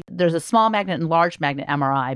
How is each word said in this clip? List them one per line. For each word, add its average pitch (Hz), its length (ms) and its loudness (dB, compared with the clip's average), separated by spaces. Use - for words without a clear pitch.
there's 180 240 2
a 165 80 -2
small 220 280 2
magnet 190 300 -2
and 165 80 -2
large 170 320 2
magnet 143 300 -2
M 143 120 -2
R 135 120 0
I, 135 220 -2